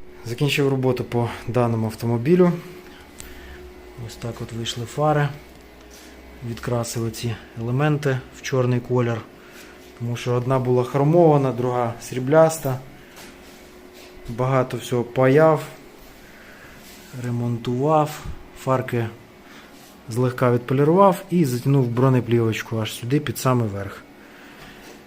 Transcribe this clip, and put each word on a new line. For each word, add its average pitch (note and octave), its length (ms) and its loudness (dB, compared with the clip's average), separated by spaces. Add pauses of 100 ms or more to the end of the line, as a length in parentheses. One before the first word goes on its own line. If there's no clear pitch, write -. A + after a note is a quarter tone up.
(260)
Закінчив C#3 440 0
роботу B2+ 340 0
по A#2 260 -2 (180)
даному A2+ 380 0
автомобілю. A#2+ 640 2 (1600)
Ось - 80 -16
так A#2 260 -12
от A2+ 100 -12
вийшли A#2 340 -8
фари. D3 440 0 (1200)
Відкрасили A#2 600 -4
ці A2+ 240 -6 (260)
елементи C#3 580 0 (180)
в - 40 -20
чорний B2 380 0
колір. A#2+ 420 0 (800)
Тому A#2+ 160 -6
що B2 180 -4
одна B2 260 0
була B2 240 2
хромована, C#3+ 680 4
друга B2 500 -2
срібляста. C3+ 800 2 (1500)
Багато B2+ 480 0
всього A#2+ 260 -2
паяв, C#3 600 4 (1600)
ремонтував, B2 1000 0 (340)
фарки B2 460 -2 (1040)
злегка B2 420 0
відполірував D3+ 800 4
і E3+ 160 4
затягнув B2+ 420 2
бронеплівочку A#2 920 2
аж G#2+ 160 -4
сюди, B2+ 260 -2
під C3+ 180 -6
самий B2 320 0
верх. G2 340 -10 (1040)